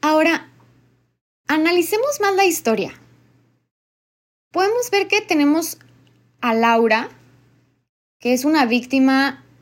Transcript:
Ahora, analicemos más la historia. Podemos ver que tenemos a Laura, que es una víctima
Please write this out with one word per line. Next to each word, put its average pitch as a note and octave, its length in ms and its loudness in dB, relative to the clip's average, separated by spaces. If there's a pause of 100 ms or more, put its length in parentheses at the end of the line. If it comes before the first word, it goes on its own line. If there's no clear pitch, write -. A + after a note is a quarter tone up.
Ahora, D#4+ 440 0 (960)
analicemos F4 720 0
más G4+ 140 0
la G4 100 2
historia. A3 480 -2 (1600)
Podemos A4 380 -2
ver G4 180 0
que G4+ 140 0
tenemos D#4 560 0 (640)
a A#3+ 100 -2
Laura, A3+ 560 2 (1120)
que B3 140 0
es B3+ 100 -4
una D4 220 2
víctima C4+ 760 0 (200)